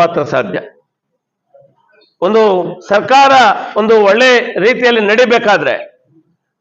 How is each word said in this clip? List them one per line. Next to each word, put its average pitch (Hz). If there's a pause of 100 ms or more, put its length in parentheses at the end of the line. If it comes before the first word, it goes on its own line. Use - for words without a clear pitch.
ಮಾತ್ರ 170 (120)
ಸಾಧ್ಯ. 113 (1600)
ಒಂದು 214 (480)
ಸರ್ಕಾರ 262 (480)
ಒಂದು 220 (140)
ಒಳ್ಳೆ 233 (340)
ರೀತಿಯಲ್ಲಿ 240
ನಡಿಬೇಕಾದ್ರೆ, 208 (880)